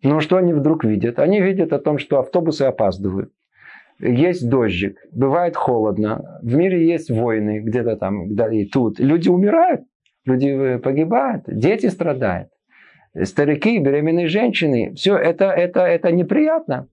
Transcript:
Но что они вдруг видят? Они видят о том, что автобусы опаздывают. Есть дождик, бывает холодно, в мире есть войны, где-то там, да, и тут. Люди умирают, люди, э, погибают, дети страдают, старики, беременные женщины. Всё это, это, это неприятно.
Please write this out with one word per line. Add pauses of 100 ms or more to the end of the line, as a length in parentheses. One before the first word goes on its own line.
Но
что
они
вдруг
видят?
Они
видят
о
том,
что
автобусы
опаздывают. (640)
Есть
дождик, (120)
бывает
холодно,
в
мире
есть
войны,
где-то
там,
да,
и
тут.
Люди
умирают, (460)
люди,
э,
погибают,
дети
страдают, (720)
старики,
беременные
женщины.
Всё
это,
это,
это
неприятно.